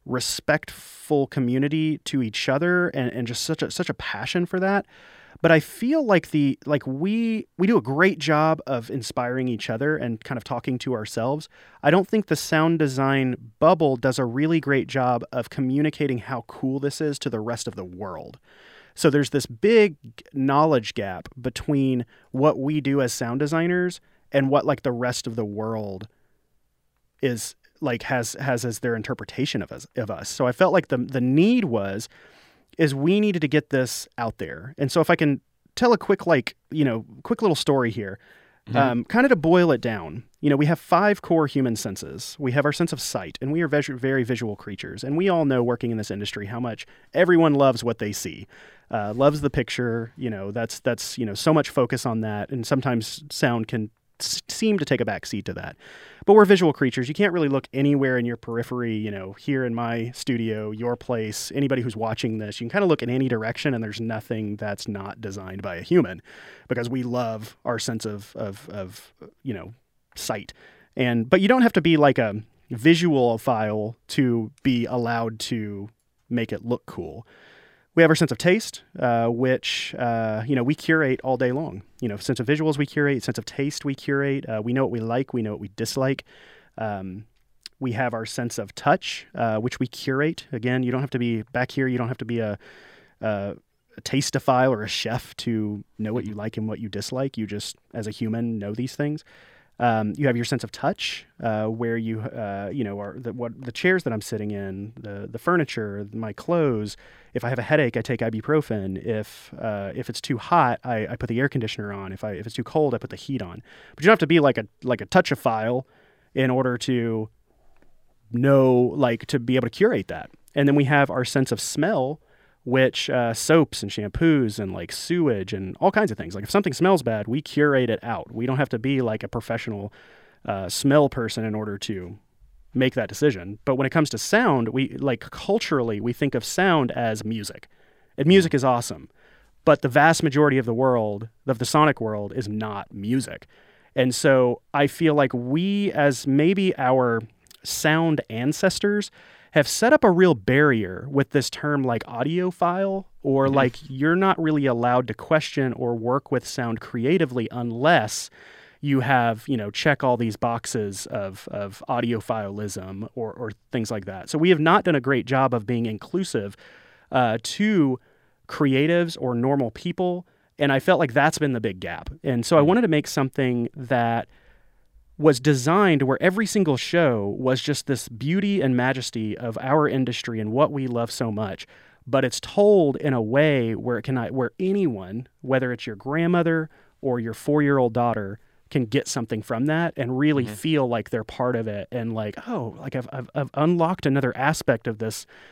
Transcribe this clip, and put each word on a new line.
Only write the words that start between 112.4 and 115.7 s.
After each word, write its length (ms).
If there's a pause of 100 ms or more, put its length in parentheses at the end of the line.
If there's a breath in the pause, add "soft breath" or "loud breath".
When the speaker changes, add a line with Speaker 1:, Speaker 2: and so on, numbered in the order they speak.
Speaker 1:
it's 80
too 80
cold, 320
I 40
put 120
the 60
heat 260
on. 200 (340 loud breath)
But 80
you 20
don't 60
have 80
to 80
be 100
like 200
a, 100 (160)
like 160
a 60
touchophile 800 (500 soft breath)